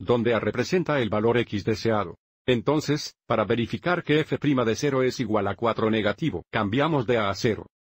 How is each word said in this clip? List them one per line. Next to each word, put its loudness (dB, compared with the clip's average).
donde 2
A 2
representa 0
el -2
valor 2
X -2
deseado. -2
Entonces, 0
para 2
verificar -2
que 2
f -2
prima 2
de 2
cero 0
es 0
igual 0
a -4
cuatro 0
negativo, -2
cambiamos 0
de 2
A 0
a -2
cero. -2